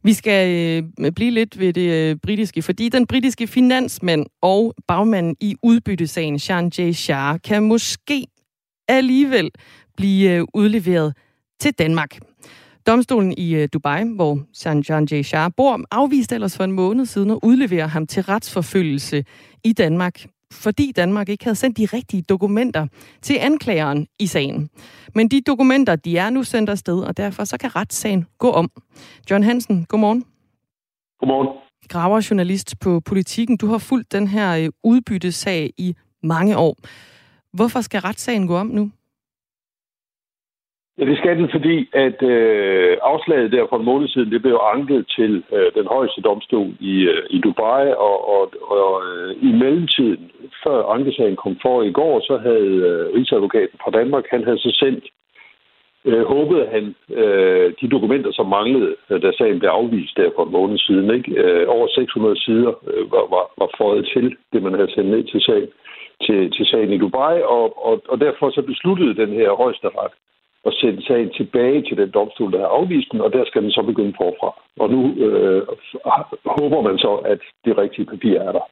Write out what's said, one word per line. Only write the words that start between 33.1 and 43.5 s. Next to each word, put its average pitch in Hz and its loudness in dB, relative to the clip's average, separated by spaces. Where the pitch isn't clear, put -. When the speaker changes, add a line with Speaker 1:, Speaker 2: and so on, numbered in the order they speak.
Speaker 1:
Du 214 -2
har 220 0
fulgt 226 -4
den 202 -2
her, 196 0
øh, 156 -2
udbyttesag 185 0
i 180 -4
mange 165 0
år. 160 2
Hvorfor 226 0
skal 208 -6
retssagen 208 -4
gå 170 0
om 202 -4
nu? 208 -4
Speaker 2:
Ja, 143 -2
det 147 0
skal 175 0
den, 165 0
fordi 160 2
at, 131 2
øh, 98 2
afslaget 143 0